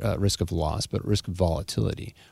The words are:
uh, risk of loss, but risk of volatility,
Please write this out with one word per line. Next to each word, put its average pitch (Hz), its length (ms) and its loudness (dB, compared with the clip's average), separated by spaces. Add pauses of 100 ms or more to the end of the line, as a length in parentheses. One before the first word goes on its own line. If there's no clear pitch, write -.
uh, 104 160 0
risk 101 220 2
of 87 140 0
loss, 80 340 0
but - 160 -4
risk 104 240 0
of 95 60 -4
volatility, 90 840 0 (160)